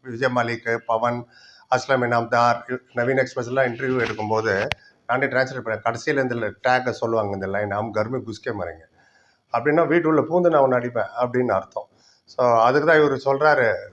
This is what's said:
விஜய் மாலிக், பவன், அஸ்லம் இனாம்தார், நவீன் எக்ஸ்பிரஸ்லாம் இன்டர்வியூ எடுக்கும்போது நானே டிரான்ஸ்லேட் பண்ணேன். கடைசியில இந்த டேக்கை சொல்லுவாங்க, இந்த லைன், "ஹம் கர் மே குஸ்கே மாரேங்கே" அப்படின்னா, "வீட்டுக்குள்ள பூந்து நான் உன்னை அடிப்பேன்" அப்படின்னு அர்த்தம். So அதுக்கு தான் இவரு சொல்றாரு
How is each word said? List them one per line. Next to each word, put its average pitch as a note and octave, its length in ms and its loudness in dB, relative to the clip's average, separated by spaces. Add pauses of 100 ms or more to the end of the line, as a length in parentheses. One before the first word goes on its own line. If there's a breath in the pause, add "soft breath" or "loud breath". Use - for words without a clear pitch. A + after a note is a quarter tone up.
விஜய் B2 240 -2
மாலிக், A#2 560 -2
பவன், A#2+ 340 0 (520 soft breath)
அஸ்லம் B2+ 320 2
இனாம்தார், A#2+ 560 2 (360)
நவீன் C3 260 0
எக்ஸ்பிரஸ்லாம் B2+ 460 -2
இன்டர்வியூ B2+ 320 -2
எடுக்கும்போது A2 540 0 (560 loud breath)
நானே C3 160 0
டிரான்ஸ்லேட் B2+ 400 -2
பண்ணேன். A2 180 -6
கடைசியில B2+ 380 -2
இந்த B2 140 -2 (260)
டேக்கை B2+ 280 0
சொல்லுவாங்க, A2+ 440 -2
இந்த G2 140 -6
லைன், G2+ 220 -4
"ஹம் G#2 240 -4
கர் G#2+ 160 -2
மே C3 80 -6
குஸ்கே A2 360 -10
மாரேங்கே" E2+ 340 -10 (680 soft breath)
அப்படின்னா, D3 320 2
"வீட்டுக்குள்ள D#3 380 2
பூந்து F3 260 2
நான் D3+ 120 4
உன்னை C3 160 4
அடிப்பேன்" A#2+ 400 -4
அப்படின்னு B2 340 0
அர்த்தம். G2+ 360 -4 (380 soft breath)
So A#2+ 360 2
அதுக்கு C#3 260 4
தான் D#3 120 6
இவரு C#3 240 2
சொல்றாரு C#3 440 4 (260)